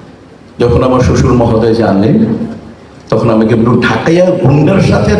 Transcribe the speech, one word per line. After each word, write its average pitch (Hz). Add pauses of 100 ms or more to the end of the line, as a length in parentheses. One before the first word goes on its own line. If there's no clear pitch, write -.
(600)
যখন 123
আমার 127
শ্বশুর 123
মহোদয় 110
জানলেন, 110 (840)
তখন 113
আমাকে 110
বলল, 120
"ঢাকাইয়া 170
গুন্ডার 170
সাথে -